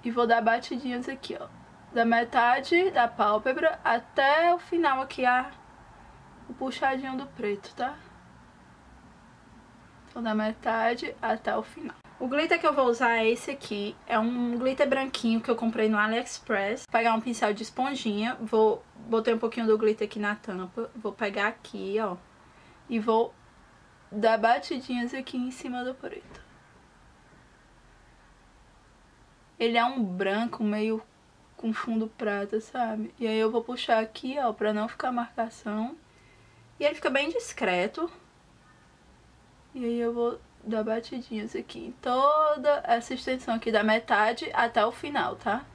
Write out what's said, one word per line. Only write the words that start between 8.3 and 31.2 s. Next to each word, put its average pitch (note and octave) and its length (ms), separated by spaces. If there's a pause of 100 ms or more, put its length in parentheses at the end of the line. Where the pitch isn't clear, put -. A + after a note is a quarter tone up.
Então, - 120
da A3 140
metade A3+ 880
até A3 340
o A3 60
final. - 320 (240)
O C4 100
glitter E4 300
que E4+ 80
eu D4+ 60
vou C4+ 140
usar A#3 300
é A3 120
esse A#3 220
aqui. G#3 440 (120)
É A#3 120
um A#3+ 380
glitter C4 320
branquinho C4 500
que A3+ 120
eu A#3 60
comprei A3+ 300
no A3 120
AliExpress. A3 920
Vou A#3+ 80
pegar A3+ 140
um A3+ 80
pincel A3+ 320
de G#3 100
esponjinha. A#3+ 800
Vou, A3 420 (120)
botei A3+ 400
um A3+ 40
pouquinho A3+ 280
do A3 100
glitter A3 300
aqui G#3+ 120
na G#3 160
tampa. F#3+ 600
Vou G#3+ 160
pegar G3+ 360
aqui, G3 520
ó. F#3+ 160 (720)
E A#3 100
vou A3+ 360 (760)
dar A3 280
batidinhas B3 720
aqui C4 240
em B3+ 140
cima B3 340
do B3+ 100
preto. - 460 (3250)
Ele A#3 180
é A#3 80
um B3+ 180
branco G3 600
meio G#3+ 380 (520)